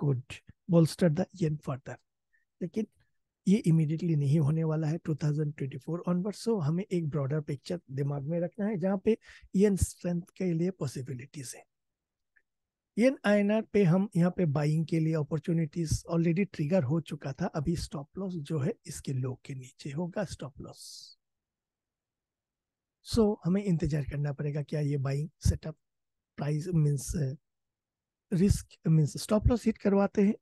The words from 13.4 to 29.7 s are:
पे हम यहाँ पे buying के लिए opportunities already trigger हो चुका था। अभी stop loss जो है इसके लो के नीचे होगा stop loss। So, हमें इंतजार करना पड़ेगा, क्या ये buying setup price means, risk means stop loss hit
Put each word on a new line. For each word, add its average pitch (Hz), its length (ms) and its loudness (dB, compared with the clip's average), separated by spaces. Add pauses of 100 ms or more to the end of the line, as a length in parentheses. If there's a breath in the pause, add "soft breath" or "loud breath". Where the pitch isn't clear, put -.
पे 208 220 2
हम 190 320 4
यहाँ 175 140 4
पे 180 160 0
buying 151 400 0
के 160 140 0
लिए 160 140 2
opportunities 160 960 -2
already 170 400 2
trigger 160 300 0
हो 147 180 0
चुका 143 320 -8
था। 175 140 -6
अभी 165 300 -2
stop - 420 -10
loss 185 160 -6
जो 156 240 -6
है 151 160 -2 (120)
इसके - 260 -8
लो 127 320 -4
के 143 100 -12
नीचे 131 360 -14
होगा 175 340 -6
stop - 360 -12
loss। - 540 -18 (1900)
So, 214 380 2
हमें 190 200 0
इंतजार 156 400 0
करना 143 280 -4
पड़ेगा, 147 300 -4
क्या 147 180 -4
ये 147 160 0
buying 139 320 -4 (200)
setup - 280 0 (600)
price 151 320 -4
means, 147 680 0 (960)
risk 196 340 2 (200)
means 156 360 4
stop 214 240 2
loss 240 200 4
hit 226 120 2